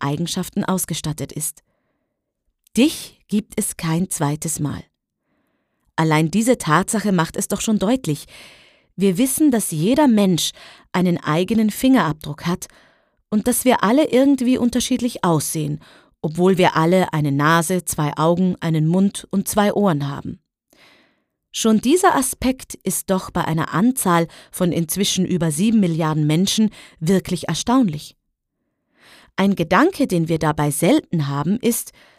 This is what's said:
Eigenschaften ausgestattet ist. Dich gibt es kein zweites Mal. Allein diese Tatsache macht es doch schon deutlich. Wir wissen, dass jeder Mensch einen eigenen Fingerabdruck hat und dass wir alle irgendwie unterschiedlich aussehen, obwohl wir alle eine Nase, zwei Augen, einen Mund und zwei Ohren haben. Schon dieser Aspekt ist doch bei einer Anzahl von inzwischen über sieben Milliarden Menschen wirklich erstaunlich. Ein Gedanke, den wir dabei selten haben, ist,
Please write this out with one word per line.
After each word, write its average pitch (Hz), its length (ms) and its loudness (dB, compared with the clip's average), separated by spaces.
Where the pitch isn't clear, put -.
Eigenschaften 165 640 -4
ausgestattet 160 680 -6
ist. - 320 -10
Dich - 520 0
gibt - 280 -4
es - 220 -6
kein 170 320 -2
zweites 151 500 -4
Mal. 143 240 -6
Allein 160 360 2
diese 226 260 2
Tatsache 185 540 0
macht 165 260 0
es - 100 -6
doch 190 140 -4
schon 214 180 0
deutlich. 202 460 -2
Wir 185 220 2
wissen, 269 340 2
dass 226 200 -2
jeder 226 360 2
Mensch 202 440 2
einen 180 260 0
eigenen 196 520 0
Fingerabdruck 180 760 0
hat 175 220 -4
und 214 180 0
dass - 180 0
wir 247 180 4
alle 254 260 2
irgendwie 254 480 2
unterschiedlich 240 680 -2
aussehen, 151 560 -2
obwohl 175 360 2
wir 175 180 4
alle 170 380 2
eine 147 180 0
Nase, 165 540 2
zwei 147 320 -4
Augen, 175 420 2
einen 160 280 0
Mund 190 420 0
und 190 180 -2
zwei 202 260 0
Ohren 156 340 0
haben. - 320 -10
Schon 220 300 0
dieser 339 340 2
Aspekt 262 580 -4
ist - 280 -4
doch 185 180 -2
bei - 160 -4
einer 151 300 -2
Anzahl 175 520 2
von 180 200 -2
inzwischen 180 540 -2
über 165 260 0
sieben 214 280 2
Milliarden 156 460 0
Menschen 196 460 2
wirklich 180 480 0
erstaunlich. 202 720 -2
Ein 196 200 2
Gedanke, 226 520 2
den 165 220 0
wir 160 100 0
dabei 151 320 0
selten 170 560 0
haben, 147 320 -2
ist, - 320 -4